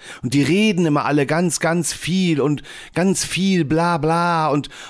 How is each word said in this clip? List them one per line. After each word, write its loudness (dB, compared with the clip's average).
Und -4
die 4
reden 2
immer 2
alle 2
ganz, 0
ganz 0
viel 0
und 0
ganz 0
viel 0
bla 0
bla 0
und, 0